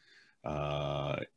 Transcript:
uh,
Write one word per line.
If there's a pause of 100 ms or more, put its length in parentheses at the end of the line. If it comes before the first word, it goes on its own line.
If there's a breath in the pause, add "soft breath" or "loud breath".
(440 soft breath)
uh, (220)